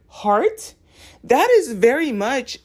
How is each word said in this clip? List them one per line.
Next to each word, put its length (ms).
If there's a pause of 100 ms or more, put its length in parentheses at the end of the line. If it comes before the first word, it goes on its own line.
heart. 680 (480)
That 260
is 220
very 400
much 540